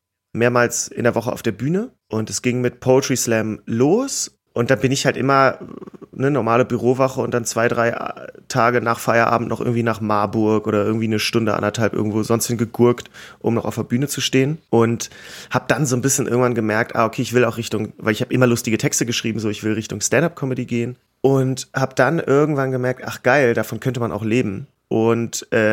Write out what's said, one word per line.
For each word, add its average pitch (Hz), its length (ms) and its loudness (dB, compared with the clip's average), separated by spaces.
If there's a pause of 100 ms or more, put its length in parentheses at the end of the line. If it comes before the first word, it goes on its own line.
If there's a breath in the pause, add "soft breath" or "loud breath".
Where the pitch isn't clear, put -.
(340)
mehrmals 120 540 0
in - 160 -8
der 117 120 2
Woche 117 160 -4
auf - 120 -8
der 113 80 -2
Bühne 175 400 -4 (180)
und 110 200 -4
es - 120 -6
ging 123 200 0
mit 123 180 -2
Poetry 131 380 4
Slam 110 480 -2
los 156 720 0 (160)
und 120 180 0
dann 131 80 2
bin 127 120 2
ich 139 140 -2
halt 135 120 0
immer, 135 420 4 (520)
ne, 135 200 0
normale 117 340 2
Bürowache 123 560 0
und 117 120 -4
dann 120 120 -2
zwei, 117 220 0
drei, 117 220 0
äh, - 380 -8 (200)
Tage 120 340 2
nach 113 180 0
Feierabend 117 500 2
noch 117 100 -4
irgendwie 117 240 0
nach 113 180 -2
Marburg 107 640 0
oder 107 200 2
irgendwie 113 200 0
eine 110 140 0
Stunde, 110 340 0
anderthalb 104 400 0
irgendwo 107 300 0
sonst 113 240 0
hin 120 100 -2
gegurkt, 120 540 2 (280 loud breath)
um 113 140 -2
noch 117 120 -2
auf 113 100 -6
der 113 80 -4
Bühne 127 240 -2
zu - 140 -6
stehen 135 360 0 (140)
und 117 400 2 (400 loud breath)
hab - 160 -2
dann 131 180 0
so 127 100 0
ein 120 60 0
bisschen 131 240 0
irgendwann 120 300 2
gemerkt, 110 400 0
ah, 117 100 4
okay, 110 160 -2
ich 110 120 -6
will 123 120 4
auch 113 120 -2
Richtung, 110 400 -6
weil 110 160 0
ich 107 80 -4
hab 120 100 -6
immer 127 160 4
lustige 117 320 2
Texte - 260 -2
geschrieben, 113 340 -4
so 107 100 -2
ich 104 140 -8
will 107 100 0
Richtung 104 280 -6
Stand-up-Comedy 127 640 -2
gehen 120 300 -4 (260)
und 135 520 2
hab 135 220 -2
dann 139 240 4
irgendwann 139 520 2
gemerkt, 127 340 -2
ach - 160 -10
geil, 127 320 4
davon 110 260 -4
könnte 123 200 -2
man 117 120 -2
auch 101 120 -6
leben. 110 420 -2 (240)
Und, 113 640 0
äh, 113 60 2 (160)